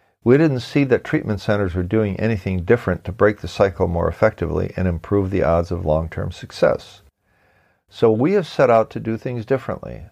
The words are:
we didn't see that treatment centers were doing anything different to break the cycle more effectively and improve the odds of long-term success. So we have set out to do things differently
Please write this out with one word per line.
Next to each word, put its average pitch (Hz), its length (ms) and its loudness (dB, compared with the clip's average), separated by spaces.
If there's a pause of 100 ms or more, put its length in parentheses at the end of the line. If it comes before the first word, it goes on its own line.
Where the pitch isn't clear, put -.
(260)
we 123 120 8
didn't 147 220 2
see 143 240 0
that 123 220 0
treatment 107 340 -2
centers 101 340 0
were 90 100 -2
doing 101 360 0
anything 95 460 -2
different 95 400 0
to 92 80 -8
break 104 260 2
the - 80 -10
cycle 95 400 0
more 85 220 0
effectively 87 680 -2
and 92 140 -2
improve 95 420 -2
the 95 100 0
odds 85 300 2
of 87 140 -4
long-term 82 480 -2
success. - 680 -2 (880)
So 113 220 2
we 127 220 2
have 196 120 0
set 139 240 2
out 113 200 4
to - 100 -12
do 110 160 -4
things 120 300 -8
differently - 680 -6